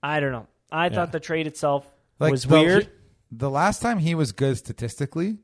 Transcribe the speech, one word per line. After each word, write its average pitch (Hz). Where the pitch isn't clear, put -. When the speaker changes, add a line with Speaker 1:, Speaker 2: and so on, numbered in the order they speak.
Speaker 1:
I 151
don't 139
know. 117
I 160
Speaker 2:
Yeah. -
Speaker 1:
thought 170
the 165
trade 160
itself 143
Speaker 3:
Like, 143
Speaker 1:
was 127
Speaker 3:
the, 151
Speaker 1:
weird. 185
Speaker 3:
he, -
the 120
last 170
time 233
he 165
was 151
good 131
statistically 151